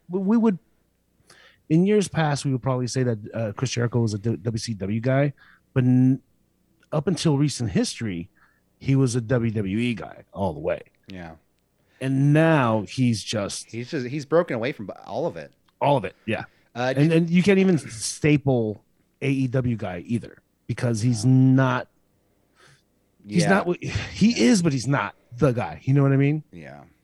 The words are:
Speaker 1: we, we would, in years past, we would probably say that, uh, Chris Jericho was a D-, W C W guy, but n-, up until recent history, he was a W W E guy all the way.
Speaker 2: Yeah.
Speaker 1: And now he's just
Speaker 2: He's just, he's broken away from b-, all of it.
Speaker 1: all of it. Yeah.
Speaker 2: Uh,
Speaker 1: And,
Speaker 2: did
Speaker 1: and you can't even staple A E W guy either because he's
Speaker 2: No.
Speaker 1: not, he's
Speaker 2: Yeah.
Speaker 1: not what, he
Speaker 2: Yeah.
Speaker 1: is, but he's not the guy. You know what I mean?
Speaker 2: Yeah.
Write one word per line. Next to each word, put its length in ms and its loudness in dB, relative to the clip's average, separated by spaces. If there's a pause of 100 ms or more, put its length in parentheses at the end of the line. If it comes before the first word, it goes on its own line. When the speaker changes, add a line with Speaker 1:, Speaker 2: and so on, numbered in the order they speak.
Speaker 1:
we, 100 -4
we 180 2
would, 220 2 (1080)
in 160 4
years 240 2
past, 340 -2
we 80 -2
would 100 -2
probably 260 -2
say 160 -2
that, 140 -2 (160)
uh, 220 -4
Chris 160 -4
Jericho 300 -2
was 120 0
a 60 -6
D-, 160 -2
W 240 -6
C 140 -8
W 260 -4
guy, 320 2 (420)
but 120 2
n-, 340 4 (720)
up 160 -2
until 300 0
recent 340 0
history, 580 -4 (500)
he 180 0
was 180 2
a 60 0
W 300 0
W 260 -2
E 160 -2
guy 400 -12
all 200 -2
the 60 -10
way. 220 -4 (260)
Speaker 2:
Yeah. 280 -16 (680)
Speaker 1:
And 320 2
now 560 4
he's 340 0
just 480 -8
Speaker 2:
He's 200 -12
just, 160 -6
he's 180 -8
broken 300 0
away 180 -4
from 140 -12
b-, 60 -12 (120)
all 200 -6
of 120 -8
it. 160 -16 (280)
Speaker 1:
all 140 4
of 80 -2
it. 120 -10 (100)
Yeah. 200 -4 (300)
Speaker 2:
Uh, 220 -2
Speaker 1:
And, 120 4
Speaker 2:
did 80 4
Speaker 1:
and 120 2
you 140 4
can't 160 4
even 180 4
staple 1080 -2 (380)
A 80 -4
E 180 -2
W 300 -2
guy 280 -8
either 360 -6 (260)
because 340 -4
he's 220 0
Speaker 2:
No. 80 4 (320)
Speaker 1:
not, 240 -2 (1400)
he's 160 2
Speaker 2:
Yeah. 60 2
Speaker 1:
not 180 2
what, 140 -4
he 500 0
Speaker 2:
Yeah. 200 0
Speaker 1:
is, 100 4
but 120 0
he's 140 -4
not 280 -2 (220)
the 140 4
guy. 320 -6
You 100 2
know 80 6
what 120 4
I 40 2
mean? 240 0 (100)
Speaker 2:
Yeah. 320 -20 (200)